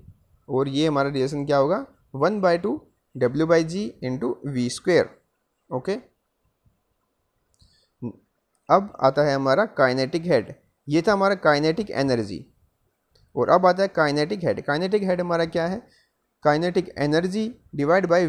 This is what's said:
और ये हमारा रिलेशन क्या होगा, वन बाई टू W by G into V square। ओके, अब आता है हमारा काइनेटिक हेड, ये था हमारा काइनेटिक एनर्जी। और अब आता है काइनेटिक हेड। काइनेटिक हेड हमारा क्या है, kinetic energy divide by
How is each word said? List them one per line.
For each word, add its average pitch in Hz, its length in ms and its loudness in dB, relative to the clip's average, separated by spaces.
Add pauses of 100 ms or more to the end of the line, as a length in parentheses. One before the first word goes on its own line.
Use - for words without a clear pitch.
(480)
और 139 200 -2
ये 143 180 0
हमारा 139 240 0
रिलेशन 143 360 -2
क्या 143 100 2
होगा, 175 300 2 (280)
वन 185 260 0
बाई 175 180 2
टू 220 220 -4 (340)
W 131 320 0
by 165 200 4
G 196 220 -6 (160)
into 135 300 -4 (140)
V 123 240 -2
square। 160 340 2 (640)
ओके, 160 260 -4 (2750)
अब 196 240 2 (100)
आता 143 220 2
है 143 100 0
हमारा 139 300 2 (120)
काइनेटिक 135 500 0
हेड, 131 260 0 (360)
ये 156 140 2
था 214 100 2
हमारा 196 240 2
काइनेटिक 156 560 0
एनर्जी। 117 520 -2 (920)
और 120 160 -2
अब 185 160 4
आता 180 160 2
है 196 80 0
काइनेटिक 156 540 0
हेड। 107 200 -2
काइनेटिक 190 380 -2
हेड 180 180 -2
हमारा 170 260 -2
क्या 165 200 -2
है, 196 140 -6 (640)
kinetic 175 440 0 (120)
energy 175 420 0 (340)
divide 170 300 2
by 170 220 4